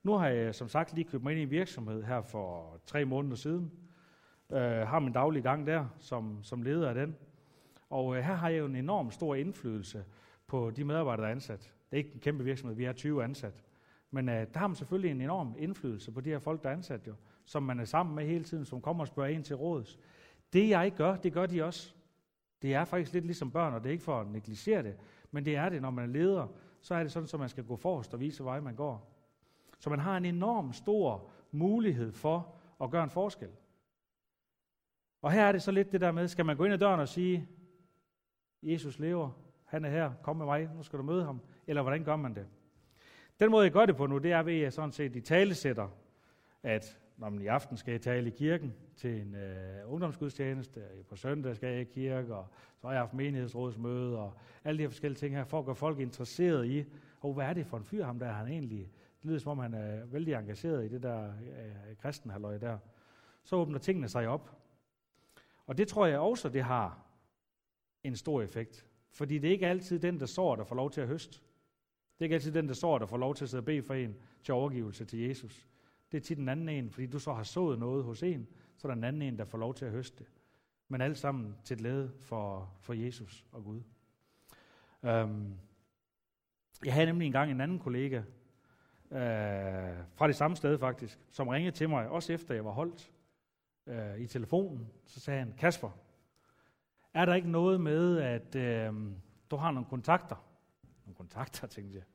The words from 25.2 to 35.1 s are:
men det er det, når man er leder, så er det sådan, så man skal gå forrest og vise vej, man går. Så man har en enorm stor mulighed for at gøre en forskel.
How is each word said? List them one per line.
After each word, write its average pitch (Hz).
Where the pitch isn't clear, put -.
men 143
det 147
er 160
det, 156
når 135
man 123
er 120
leder, 165
så -
er 170
det 143
sådan, 160
så 160
man 135
skal 120
gå 117
forrest 143
og 120
vise 143
vej, 131
man 127
går. 120
Så 147
man 147
har 185
en 180
enorm 175
stor 156
mulighed 160
for 165
at 123
gøre 165
en 135
forskel. 185